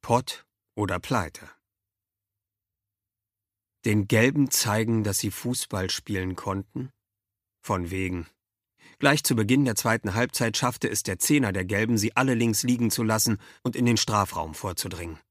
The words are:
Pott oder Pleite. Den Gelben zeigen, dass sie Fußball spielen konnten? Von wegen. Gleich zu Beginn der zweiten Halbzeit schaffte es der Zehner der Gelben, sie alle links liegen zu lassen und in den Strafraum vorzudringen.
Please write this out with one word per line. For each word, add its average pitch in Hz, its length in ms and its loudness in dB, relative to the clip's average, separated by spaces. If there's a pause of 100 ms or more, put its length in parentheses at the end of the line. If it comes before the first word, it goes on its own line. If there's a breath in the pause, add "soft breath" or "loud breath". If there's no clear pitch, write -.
Pott - 460 0 (280)
oder 95 240 0
Pleite. - 500 -4 (2250)
Den 104 240 2
Gelben 131 420 4
zeigen, 110 540 0
dass 98 140 -2
sie 104 120 -2
Fußball 104 600 -4
spielen 92 460 -4
konnten? 101 540 -6 (720)
Von 90 300 -2
wegen. 92 360 -4 (720 soft breath)
Gleich 147 260 4
zu 135 100 2
Beginn 120 300 4
der 117 100 0
zweiten 110 400 0
Halbzeit 117 420 0
schaffte - 320 -2
es - 140 -4
der 95 160 -6
Zehner 139 340 2
der 95 120 -2
Gelben, 107 340 0
sie 104 180 -2
alle 131 180 2
links 117 280 2
liegen 120 280 2
zu - 120 -2
lassen 110 360 0 (240 loud breath)
und 120 120 -4
in 123 120 0
den 120 100 4
Strafraum 92 580 0
vorzudringen. 85 640 -8 (120)